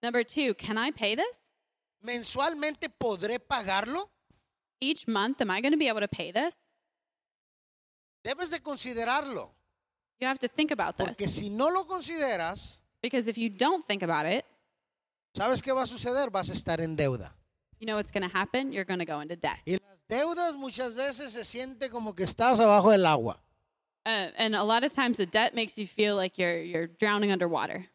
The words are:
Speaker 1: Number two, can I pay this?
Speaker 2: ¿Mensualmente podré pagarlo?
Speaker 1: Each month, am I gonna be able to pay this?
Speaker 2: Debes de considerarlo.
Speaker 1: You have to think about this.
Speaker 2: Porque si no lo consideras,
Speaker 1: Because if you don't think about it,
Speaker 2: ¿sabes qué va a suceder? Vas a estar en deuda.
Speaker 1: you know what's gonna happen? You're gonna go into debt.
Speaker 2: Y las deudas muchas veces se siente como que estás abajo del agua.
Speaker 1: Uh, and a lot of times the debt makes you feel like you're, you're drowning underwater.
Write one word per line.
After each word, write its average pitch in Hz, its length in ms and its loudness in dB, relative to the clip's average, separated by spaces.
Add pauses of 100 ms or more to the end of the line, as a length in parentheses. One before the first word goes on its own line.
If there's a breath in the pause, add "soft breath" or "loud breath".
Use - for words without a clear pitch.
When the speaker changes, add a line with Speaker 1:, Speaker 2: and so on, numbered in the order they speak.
Speaker 1:
Number 240 200 0
two, 240 320 0
can 220 240 -4
I 254 120 0
pay 220 240 0
this? 403 360 -4 (520)
Speaker 2:
¿Mensualmente 285 840 -2
podré 220 500 -2
pagarlo? 233 680 -2 (720)
Speaker 1:
Each 285 260 -2
month, 226 360 0
am 208 80 -2
I 190 100 0
gonna 285 160 2
be 302 120 2
able 220 120 0
to 202 80 -2
pay 170 240 -8
this? 285 240 0 (1700)
Speaker 2:
Debes 294 260 -4
de 311 100 -4
considerarlo. 247 920 -4 (680)
Speaker 1:
You 254 100 -4
have 269 100 -2
to 247 100 -2
think 311 220 0
about 190 260 -2
this. 190 120 -2
Speaker 2:
Porque 202 200 -4
si 208 220 0
no 240 180 2
lo 370 160 0
consideras, 262 960 -4 (220)
Speaker 1:
Because 240 260 -2
if 220 80 -2
you 226 140 -2
don't 285 340 0
think 196 180 -2
about 160 220 0
it, 190 220 0 (880)
Speaker 2:
¿sabes 247 260 2
qué 262 140 0
va 262 80 0
a 247 40 -2
suceder? 247 440 -2
Vas 190 180 -2
a - 60 -6
estar 165 260 -2
en 160 160 -4
deuda. 131 380 -2 (480)
Speaker 1:
you 226 40 -8
know 214 100 -2
what's 208 160 -4
gonna 190 200 -4
happen? 254 400 -2
You're 190 120 -4
gonna 180 200 -2
go 156 160 -6
into 156 140 -8
debt. 160 320 -4
Speaker 2:
Y 165 60 -2
las 190 260 -6 (100)
deudas 320 480 -2
muchas 247 380 -6
veces 262 380 -6
se 226 120 -10
siente 262 460 -8
como 220 240 -8
que 190 100 -2
estás 233 360 4
abajo 208 300 8
del 196 140 8
agua. 127 360 2 (680)
Speaker 1:
Uh, 208 320 0
and 220 160 2
a 196 80 2
lot 226 220 4
of 294 80 2
times 247 260 2
the 196 80 2
debt 214 280 4
makes 226 220 -4
you 208 100 -6
feel 208 280 2
like 190 240 -2
you're, 170 240 0
you're 170 240 -2
drowning 208 460 2
underwater. 175 520 0 (100)